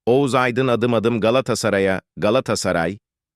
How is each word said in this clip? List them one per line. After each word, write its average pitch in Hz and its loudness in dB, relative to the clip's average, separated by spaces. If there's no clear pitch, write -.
Oğuz 127 2
Aydın 127 0
adım 120 2
adım 113 0
Galatasaray'a, 101 0
Galatasaray, 98 -2